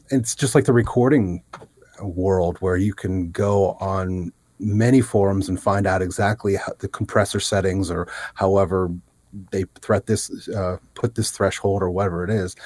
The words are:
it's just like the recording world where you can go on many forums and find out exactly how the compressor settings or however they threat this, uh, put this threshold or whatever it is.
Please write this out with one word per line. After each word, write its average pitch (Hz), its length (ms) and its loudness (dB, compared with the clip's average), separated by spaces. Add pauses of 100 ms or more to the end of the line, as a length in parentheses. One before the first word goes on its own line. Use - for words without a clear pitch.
it's 127 260 0
just - 200 0
like 135 100 6
the 131 80 6
recording 117 720 2 (580)
world 90 580 0
where 92 180 0
you 101 160 0
can 92 380 -4
go 101 480 2
on 92 520 -4 (280)
many 113 420 4
forums 98 480 0
and 92 120 -4
find 101 240 2
out 92 160 2
exactly 101 540 -2
how - 240 -6
the 101 80 -6
compressor 104 520 -2
settings 95 520 0
or 85 160 -4 (260)
however 95 560 2 (640)
they 95 140 -2 (160)
threat 104 240 0
this, - 440 -4
uh, 92 280 -2 (160)
put - 220 -4
this - 160 -2
threshold 98 500 0
or 92 80 0
whatever 90 340 -2
it 90 60 -4
is. 98 260 -2 (100)